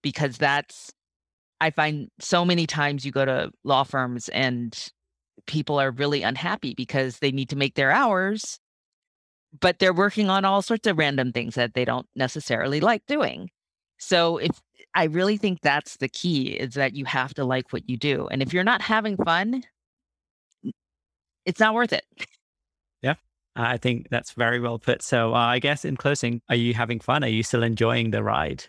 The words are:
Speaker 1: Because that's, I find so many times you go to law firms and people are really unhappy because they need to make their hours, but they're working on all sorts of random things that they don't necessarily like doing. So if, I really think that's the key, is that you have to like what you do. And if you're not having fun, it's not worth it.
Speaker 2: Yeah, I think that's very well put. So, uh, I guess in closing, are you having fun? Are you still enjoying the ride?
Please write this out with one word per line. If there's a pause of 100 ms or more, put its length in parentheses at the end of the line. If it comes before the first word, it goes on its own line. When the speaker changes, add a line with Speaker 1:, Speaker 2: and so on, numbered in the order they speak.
Speaker 1:
Because
that's, (680)
I
find (100)
so
many
times
you
go
to (120)
law
firms
and (720)
people
are
really
unhappy
because
they
need
to
make
their
hours, (1000)
but
they're
working
on
all
sorts
of
random
things
that
they
don't
necessarily
like
doing. (480)
So
if, (320)
I
really
think
that's
the
key,
is
that
you
have
to
like
what
you
do.
And
if
you're
not
having
fun, (1800)
it's
not
worth
it. (960)
Speaker 2:
Yeah, (400)
I
think
that's
very
well
put.
So,
uh,
I
guess
in
closing,
are
you
having
fun?
Are
you
still
enjoying
the
ride?